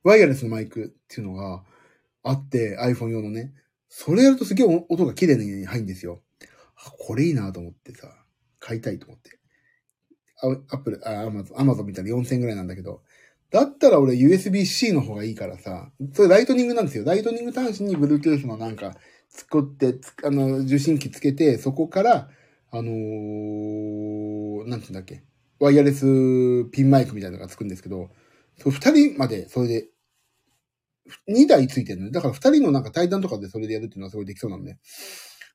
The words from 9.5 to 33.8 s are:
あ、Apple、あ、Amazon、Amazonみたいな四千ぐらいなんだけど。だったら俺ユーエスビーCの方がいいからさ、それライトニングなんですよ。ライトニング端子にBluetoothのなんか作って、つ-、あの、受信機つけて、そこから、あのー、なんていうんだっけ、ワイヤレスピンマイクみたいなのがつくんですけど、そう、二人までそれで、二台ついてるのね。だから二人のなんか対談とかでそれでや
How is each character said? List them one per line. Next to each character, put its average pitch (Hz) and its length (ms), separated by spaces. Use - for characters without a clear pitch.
あ、 135 340
Apple、 107 280
あ、 110 220
Amazon、 104 280
Amazon 131 300
み 98 100
た 92 80
い - 20
な 104 60
四 123 160
千 127 140
ぐ 123 60
ら 113 60
い 101 40
な 95 60
ん 92 40
だ 92 100
け 92 60
ど。 98 200
だ 220 120
っ 277 160
た 285 100
ら 185 100
俺 135 160
ユ 127 140
ー 180 60
エ 185 40
ス 190 120
ビ 196 120
ー - 40
C - 260
の 147 80
方 104 140
が 104 100
い 113 80
い - 20
か 98 120
ら 92 120
さ、 95 320
そ 208 120
れ 185 40
ラ 196 120
イ 254 60
ト 269 60
ニ 247 120
ン 240 40
グ 240 60
な 233 80
ん 175 40
で 139 60
す 117 60
よ。 104 60
ラ 165 120
イ 214 60
ト 226 80
ニ 233 100
ン 240 60
グ 240 60
端 240 260
子 202 60
に 190 120
Bluetooth 147 500
の 110 120
な 113 100
ん 110 80
か 101 180
作 - 320
っ - 20
て、 131 340
つ-、 - 240
あ 147 80
の、 135 280
受 135 200
信 147 200
機 139 120
つ - 80
け 139 140
て、 143 240
そ 135 160
こ 156 160
か 190 140
ら、 220 280
あ 117 120
の 117 100
ー、 107 1800
な 120 80
ん 107 40
て - 60
い - 40
う - 20
ん - 20
だ 95 60
っ 92 40
け、 - 200
ワ 143 120
イ 143 40
ヤ 143 60
レ 139 100
ス 139 100
ピ 135 120
ン 135 80
マ 139 100
イ 120 60
ク - 80
み 101 80
た 95 60
い - 20
な 92 80
の 95 40
が 95 60
つ - 80
く 110 80
ん 101 40
で 95 60
す 92 80
け 92 60
ど、 92 220
そ - 100
う、 135 40
二 254 200
人 294 260
ま 131 80
で 107 220
そ 127 140
れ 120 60
で、 113 200
二 240 200
台 147 220
つ 135 120
い 98 60
て 101 80
る 87 60
の 98 60
ね。 117 60
だ 165 80
か 135 80
ら 113 60
二 - 160
人 294 140
の 170 60
な 139 100
ん - 40
か - 60
対 175 180
談 196 140
と 185 80
か 110 80
で 98 100
そ 110 100
れ 110 80
で 110 60
や 110 80